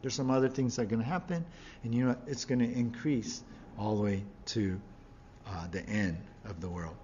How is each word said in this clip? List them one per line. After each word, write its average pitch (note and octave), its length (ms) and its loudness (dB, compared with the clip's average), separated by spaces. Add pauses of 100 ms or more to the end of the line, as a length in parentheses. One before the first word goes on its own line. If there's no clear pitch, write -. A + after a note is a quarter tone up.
There's C3 140 -2
some C3 160 2
other C3 180 6
things B2+ 260 0
that A#2+ 80 2
are - 20 2
gonna A2+ 180 2
happen. E3+ 420 0 (380)
And A#2 120 0
you B2 80 6
know B2+ 60 6
what? B2 180 2
It's C#3 160 -4
gonna B2 220 4
increase A#2+ 760 0 (360)
all G#2+ 180 2
the G#2 80 4
way G2 200 2 (240)
to, F#2+ 340 2 (680)
uh, F2 240 -6
the F#2 160 -4
end G2+ 300 2 (260)
of F#2+ 160 -8
the F2+ 80 -6
world. E2+ 360 -6